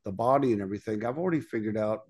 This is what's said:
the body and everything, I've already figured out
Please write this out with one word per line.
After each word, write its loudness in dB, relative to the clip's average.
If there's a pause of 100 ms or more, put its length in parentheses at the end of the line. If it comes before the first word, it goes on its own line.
the -6
body 4
and 0
everything, -4
I've -4
already 0
figured -4
out 0